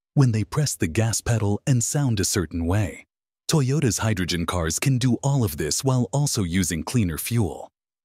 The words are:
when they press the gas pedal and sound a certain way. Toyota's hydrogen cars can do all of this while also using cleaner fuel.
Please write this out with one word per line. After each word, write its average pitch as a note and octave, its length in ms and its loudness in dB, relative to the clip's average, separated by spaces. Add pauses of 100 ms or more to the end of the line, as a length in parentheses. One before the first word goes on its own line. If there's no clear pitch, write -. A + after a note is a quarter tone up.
(140)
when C3 180 4
they G#2+ 100 0
press - 320 -2
the F#2 140 -2
gas G#2+ 320 0
pedal G#2 440 0
and B2 200 2
sound C3 340 0
a F#2 60 0
certain E2+ 420 -2
way. F#2 400 -2 (400)
Toyota's C#3 520 2
hydrogen F2+ 480 0
cars E2 340 -2
can C3 180 2
do A#2+ 240 2
all C#3 220 2
of E2 140 -2
this D#2 260 -2
while B2+ 280 2
also C3+ 300 0
using F2 400 0
cleaner F2+ 360 -2
fuel. - 520 -4 (340)